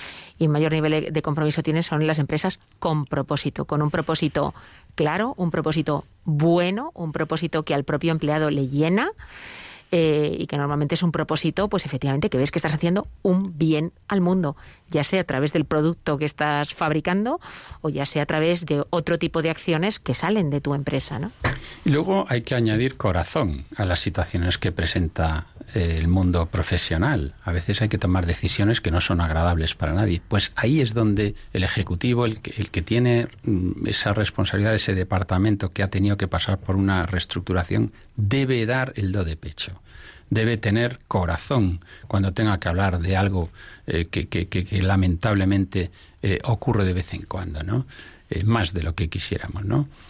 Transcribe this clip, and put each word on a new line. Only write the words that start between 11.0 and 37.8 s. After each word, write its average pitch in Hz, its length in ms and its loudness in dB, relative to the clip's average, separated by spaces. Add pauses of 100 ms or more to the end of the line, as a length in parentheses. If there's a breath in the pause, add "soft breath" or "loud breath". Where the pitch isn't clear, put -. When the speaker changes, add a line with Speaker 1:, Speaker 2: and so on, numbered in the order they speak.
Speaker 1:
un 165 80 2
propósito, 160 560 0
pues 196 180 -2
efectivamente, 143 440 0
que 131 80 0
ves 139 120 2
que 165 100 -2
estás 156 140 -2
haciendo 170 340 0 (160)
un 185 340 2
bien 160 340 2 (160)
al 196 140 0
mundo, 175 340 2 (340 loud breath)
ya 151 140 2
sea 190 160 0
a 175 60 2
través 143 260 0
del 156 140 2
producto 156 520 0
que 151 60 -2
estás 147 500 0
fabricando 180 680 0 (400 loud breath)
o 156 80 -2
ya 139 160 -2
sea 147 180 0
a - 20 -6
través 165 400 0
de 143 240 0
otro 170 300 0
tipo 165 220 -2
de 160 80 0
acciones 170 500 -2
que - 160 -2
salen 185 340 0
de 143 120 -2
tu 143 140 -2
empresa, 139 440 -4
¿no? 180 140 -8 (500 loud breath)
Speaker 2:
Y - 60 2
luego 175 400 2
hay 123 120 0
que 131 140 -2
añadir 117 400 2
corazón 87 720 0 (100)
a 104 100 -2
las 90 140 0
situaciones 87 580 -2
que 87 140 -2
presenta, 82 760 0 (260)
eh, 85 240 0
el 80 100 2
mundo 87 400 4
profesional. 85 840 0 (100)
A 85 80 -4
veces 87 300 0
hay 107 80 2
que 104 80 0
tomar 92 280 2
decisiones 101 560 0
que 82 100 -2
no 87 100 2
son 90 180 2
agradables 82 560 2
para 78 180 -2
nadie. 95 320 2
Pues - 300 0
ahí 139 260 2
es 110 120 0
donde 104 420 2 (180 loud breath)
el 92 100 0
ejecutivo, 117 640 0
el 110 160 -4
que, - 200 -10
el - 80 -4
que - 120 -4
tiene, 120 460 2 (160)
mm, 92 440 0
esa 101 260 0
responsabilidad, 104 600 0
ese 101 220 0
departamento 95 800 0
que 98 100 0
ha 98 60 0
tenido 101 280 2
que 95 100 0
pasar 95 320 0
por 95 160 -2
una 95 300 4
reestructuración, 92 840 -2 (240 loud breath)